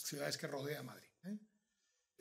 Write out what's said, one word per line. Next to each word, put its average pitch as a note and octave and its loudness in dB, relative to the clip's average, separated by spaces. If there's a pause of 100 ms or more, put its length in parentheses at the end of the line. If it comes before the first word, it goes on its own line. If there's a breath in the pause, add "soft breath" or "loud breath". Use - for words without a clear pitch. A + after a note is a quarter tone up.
ciudades C#3+ 2
que - 0
rodea C#3 0
Madrid, A#2+ -8 (160)
¿eh? G#3 -2 (840)